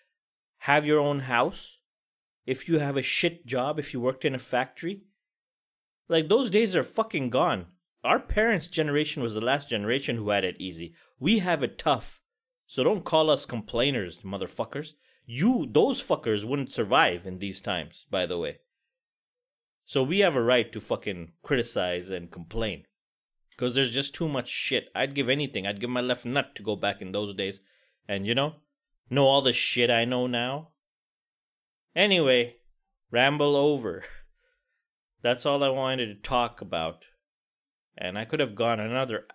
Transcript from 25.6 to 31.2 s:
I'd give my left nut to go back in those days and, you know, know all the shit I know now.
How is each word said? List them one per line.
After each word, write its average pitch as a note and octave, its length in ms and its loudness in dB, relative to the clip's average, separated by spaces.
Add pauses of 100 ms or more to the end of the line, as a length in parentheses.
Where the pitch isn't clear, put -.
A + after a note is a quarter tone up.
I'd G2+ 140 -4
give A#2+ 100 -4
my B2 120 -2
left B2 240 -2
nut B2+ 300 -4
to G#2+ 80 -16
go G#2 120 -2
back G2 260 -4
in F#2 100 -12
those G2+ 220 -4
days G2 280 -6 (460)
and, G2 200 -4
you A#2 80 0
know, D3 220 -2 (520)
know C3+ 180 4
all C#3 140 6
the B2+ 120 4
shit B2 360 2
I A#2 160 4
know B2+ 220 0
now. B2+ 460 -4 (1200)